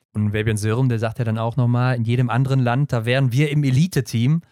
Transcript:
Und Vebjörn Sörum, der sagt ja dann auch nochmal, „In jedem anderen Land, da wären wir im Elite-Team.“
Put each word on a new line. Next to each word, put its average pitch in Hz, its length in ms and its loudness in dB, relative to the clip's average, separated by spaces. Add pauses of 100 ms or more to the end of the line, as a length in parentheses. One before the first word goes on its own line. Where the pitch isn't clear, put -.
(140)
Und 104 180 0
Vebjörn 107 260 0
Sörum, 110 300 0
der 117 120 0
sagt 113 180 -4
ja 120 80 -2
dann 113 140 -2
auch 113 160 -4
nochmal, 123 400 2
„In 117 100 -2
jedem 120 240 0
anderen 131 300 0
Land, 127 340 0
da 113 120 -2
wären 127 260 2
wir 147 180 2
im 147 140 0
Elite-Team.“ 135 800 0 (100)